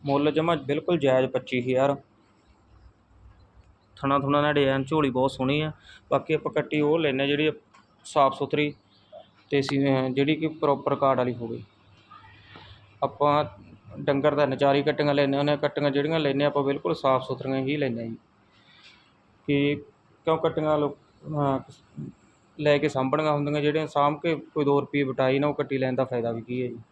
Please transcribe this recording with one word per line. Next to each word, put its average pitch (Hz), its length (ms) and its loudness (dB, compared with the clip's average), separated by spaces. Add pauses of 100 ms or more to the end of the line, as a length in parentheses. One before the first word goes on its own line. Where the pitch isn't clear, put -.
ਮੁੱਲ 143 260 2
ਜਮਾਂ 160 320 2
ਬਿਲਕੁਲ 151 360 -2
ਜਾਇਜ਼ 131 320 4
ਪੱਚੀ 127 300 -4
ਹਜ਼ਾਰ। 127 340 2 (2000)
ਥਣਾ 139 220 0
ਥੁਣਾ 143 220 0
ਦਾ 147 120 2
ਡਿਜ਼ਾਈਨ, 135 300 2
ਝੋਲੀ 147 260 0
ਬਹੁਤ 127 220 0
ਸੋਹਣੀ 139 300 -2
ਆ। 156 100 -6 (400)
ਬਾਕੀ - 220 0
ਆਪਾਂ 156 200 -4
ਕੱਟੀ 151 280 -2
ਉਹ 147 180 2
ਲੈਂਦੇ 139 280 0
ਜਿਹੜੀ 147 240 0 (540)
ਸਾਫ਼ 135 320 2
ਸੁਥਰੀ 147 360 -2 (760)
ਤੇ 143 100 2
ਸੀ, 139 160 -2 (320)
ਜਿਹੜੀ 139 260 0
ਕਿ 160 140 -4
ਪ੍ਰੋਪਰ 143 460 0
ਕਾਰਡ 135 220 2
ਵਾਲੀ 123 180 0
ਹੋਵੇ। 117 260 -10 (1400)
ਆਪਾਂ 147 400 2 (560)
ਡੰਗਰ 143 360 2
ਤਾਂ 147 120 2
ਨਚਾਰੀ 139 360 2
ਕੱਟੀਆਂ 147 300 0
ਲੈਂਦੇ 139 240 2
ਹੁੰਦੇ 147 140 2
ਹਾਂ, 147 60 0
ਕੱਟੀਆਂ 143 340 0
ਜਿਹੜੀਆਂ 147 280 0
ਲੈਂਦੇ 143 260 0
ਆਪਾਂ 143 180 0
ਬਿਲਕੁਲ 143 320 -2
ਸਾਫ਼ 131 280 2
ਸੁਥਰੀਆਂ 131 340 -4
ਹੀ 135 200 -2
ਲੈਂਦੇ 123 240 -2
ਹਾਂ 113 80 -8
ਜੀ। 113 80 -12 (1300)
ਕਿ 143 280 2 (520)
ਕਿਉਂ 160 100 2
ਕੱਟੀਆਂ 160 400 0
ਲੋਕ, 147 200 -2 (300)
ਅਹ, 143 320 0 (960)
ਲੈ 147 200 4
ਕੇ 147 120 0
ਸਾਂਭਣੀਆਂ 147 420 0
ਹੁੰਦੀਆਂ, 147 300 -2
ਜਿਹੜੀਆਂ 151 260 0
ਸਾਂਭ 147 340 0
ਕੇ 165 140 0 (180)
ਕੋਈ 151 120 0
ਦੋ 143 160 4
ਰੁਪਏ 143 220 -2
ਵਟਾਈ 131 360 0
ਨਾ, 143 80 0
ਉਹ 147 60 0
ਕੱਟੀ 139 240 -4
ਲੈਣ 127 180 0
ਦਾ 127 100 0
ਫਾਇਦਾ 117 260 -4
ਵੀ 113 100 -6
ਕੀ 123 220 -6
ਹੈ 123 40 -4
ਜੀ। - 120 -10 (120)